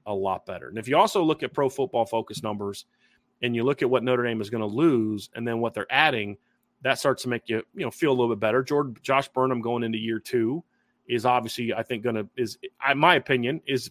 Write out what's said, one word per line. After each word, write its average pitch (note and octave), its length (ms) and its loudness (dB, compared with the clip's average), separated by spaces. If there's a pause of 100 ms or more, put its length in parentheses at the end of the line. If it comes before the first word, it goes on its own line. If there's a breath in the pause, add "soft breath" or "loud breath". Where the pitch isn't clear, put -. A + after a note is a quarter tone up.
a G#2+ 60 -6
lot F#2+ 340 -2
better. E2 220 -12
And G2+ 100 -10
if G#2+ 80 -10
you C#3 100 2
also G#3 240 4
look D#3 220 0
at B2+ 100 -6
Pro C#3 160 0
Football A#2 360 0
Focus A2 360 -6
numbers G2+ 440 -6 (580)
and A#2+ 120 0
you A#2 80 0
look C#3 200 0
at B2 60 2
what B2 140 4
Notre B2 200 2
Dame A#2 180 -2
is G#2 80 -8
gonna A2 160 -4
lose A2 720 2
and A#2 120 -6
then A#2 120 -2
what A2+ 160 -2
they're G2+ 160 -4
adding, B2+ 460 2 (460)
that C3 160 0
starts C3+ 240 0
to B2+ 60 -4
make A#2+ 200 -4
you, A2 140 -2 (100)
you G3 100 -8
know, B2 60 -4
feel D3 220 0
a - 20 4
little B2 160 2
bit A2 100 -2
better. A2 220 2
Jordan, C#3 400 -2
Josh C3+ 280 2
Burnham C3 320 0
going A#2 220 -2
into A2+ 140 -2
year A2 220 -4
two B2 440 -2 (440)
is A#2+ 180 -2
obviously, A#2+ 480 0
I G#2+ 80 -2
think, A2+ 220 -6
gonna, A2+ 320 -2
is, A#2 240 -4 (280)
in C#3 120 2
my E3+ 160 6
opinion, C3+ 500 0
is, C3 260 -4